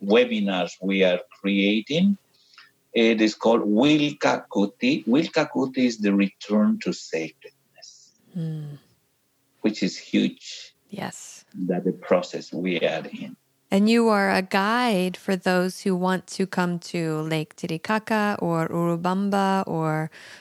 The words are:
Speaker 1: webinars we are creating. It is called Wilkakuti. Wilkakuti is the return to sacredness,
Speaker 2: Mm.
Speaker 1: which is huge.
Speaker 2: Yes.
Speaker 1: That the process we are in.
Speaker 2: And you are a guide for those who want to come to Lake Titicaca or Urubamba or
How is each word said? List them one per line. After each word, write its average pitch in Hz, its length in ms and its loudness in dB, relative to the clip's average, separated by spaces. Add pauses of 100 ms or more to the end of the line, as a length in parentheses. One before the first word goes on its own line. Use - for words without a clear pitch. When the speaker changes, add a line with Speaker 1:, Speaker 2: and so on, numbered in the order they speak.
Speaker 1:
webinars 104 760 2
we 95 240 2
are 90 160 2 (200)
creating. 107 760 2 (800)
It 113 240 4
is 107 140 2
called - 280 2
Wilkakuti. 135 1400 0
Wilkakuti 135 800 0
is 113 140 0
the 101 160 2
return 104 680 2
to - 140 -4
sacredness, - 1160 -12 (220)
Speaker 2:
Mm. 156 440 -8 (840)
Speaker 1:
which 107 220 -2
is - 160 -2
huge. - 760 -4 (160)
Speaker 2:
Yes. - 560 -12 (240)
Speaker 1:
That 90 160 -2
the 90 80 0
process - 600 -2
we 87 260 -2
are 160 320 -2
in. - 240 -14 (340)
Speaker 2:
And 208 200 4
you 233 180 4
are 196 220 2
a 190 100 2
guide 196 800 0
for 196 180 -2
those 180 460 0
who 190 120 0
want 180 320 0 (120)
to 190 80 0
come 175 320 -2 (160)
to 160 260 -2
Lake 160 360 -4
Titicaca 208 840 -2
or 165 300 0
Urubamba 190 1000 0
or 160 440 -2 (300)